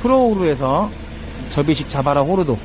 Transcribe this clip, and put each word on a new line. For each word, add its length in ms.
프로호루에서 880
접이식 400
자바라 320
호루도 440